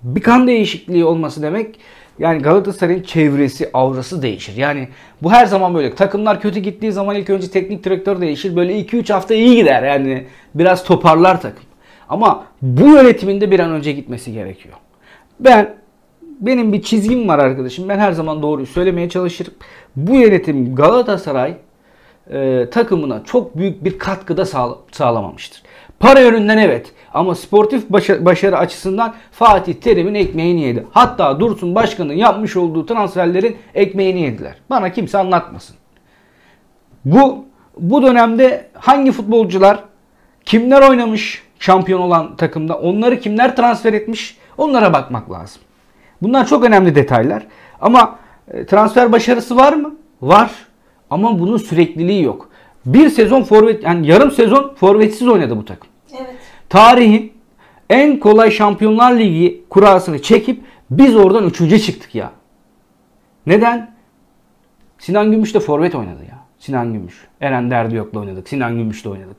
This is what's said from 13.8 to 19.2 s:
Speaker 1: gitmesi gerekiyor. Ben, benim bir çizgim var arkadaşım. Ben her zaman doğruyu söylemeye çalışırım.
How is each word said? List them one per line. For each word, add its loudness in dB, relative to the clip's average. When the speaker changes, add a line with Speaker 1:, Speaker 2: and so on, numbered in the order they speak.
Speaker 1:
gitmesi -12
gerekiyor. -16
Ben, 4
benim 0
bir -4
çizgim -2
var 2
arkadaşım. -2
Ben -4
her 0
zaman -8
doğruyu -4
söylemeye -4
çalışırım. -8